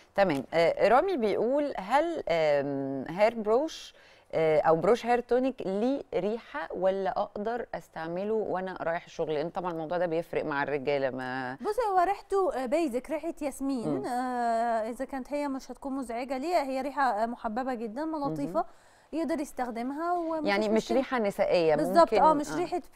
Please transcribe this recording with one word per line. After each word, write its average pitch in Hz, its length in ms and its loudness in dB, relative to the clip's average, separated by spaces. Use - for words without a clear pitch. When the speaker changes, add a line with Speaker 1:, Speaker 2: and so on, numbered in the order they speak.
Speaker 1:
تمام. 170 300 4
آه، 165 340 6
رامي 330 280 4
بيقول: 247 600 0
هل، 294 520 0
آم، 139 800 0
هير 214 260 4
بروش، 233 600 0
آه، 156 280 4
او 165 160 6
بروش 208 300 2
هير 240 140 4
تونيك 254 460 0
ليه 220 360 0
ريحه 220 600 -4
ولا 190 360 0
اقدر 208 640 -4
استعمله 175 600 -6
وانا 185 460 -4
رايح 165 240 -4
الشغل؟ 156 300 -4
لان 156 160 -2
طبعًا 175 220 -6
الموضوع 160 260 -4
ده 180 80 2
بيفرق 165 380 -2
مع 143 180 -2
الرجاله. 139 480 0
ما 127 500 -6
Speaker 2:
بصي، 427 200 -2
هو 370 60 4
ريحته، 381 560 0
آه، 254 120 -2
بيزك، 254 440 -2
ريحه 311 320 -4
ياسمين، 269 460 -4
Speaker 1:
مم. 349 180 -2
Speaker 2:
آه، 240 840 -2
اذا 247 140 -8
كانت 269 280 -8
هي 294 160 -2
مش 269 220 -8
هتكون 254 220 -8
مزعجه 240 460 -6
ليها، 330 240 0
هي 262 180 -4
ريحه، 269 220 -2
آه، 233 40 2
محببه 240 480 -4
جدًا، 233 300 -6
Speaker 1:
مهم. 302 280 -4
Speaker 2:
لطيفه، 302 320 -2
يقدر 311 280 -2
يستخدمها 262 720 -6
ومفيش 320 360 -2
Speaker 1:
يعني 220 200 0
مش 214 60 2
Speaker 2:
مشكلة. 220 220 2
Speaker 1:
ريحه 262 220 0
نسائيه 185 560 4
Speaker 2:
بالظبط، 320 400 6
Speaker 1:
ممكن، 214 80 6
Speaker 2:
اه، 311 120 8
مش 294 160 -2
Speaker 1:
آه. 302 60 -4
Speaker 2:
ريحه 349 260 -2